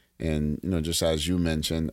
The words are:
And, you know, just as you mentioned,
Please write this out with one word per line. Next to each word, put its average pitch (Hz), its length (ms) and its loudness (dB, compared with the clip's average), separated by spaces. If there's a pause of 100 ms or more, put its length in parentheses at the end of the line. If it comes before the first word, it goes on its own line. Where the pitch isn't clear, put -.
(180)
And, 76 440 0
you 87 80 -2
know, 87 100 2
just 80 220 -2
as 80 260 2
you 90 100 2
mentioned, 80 540 0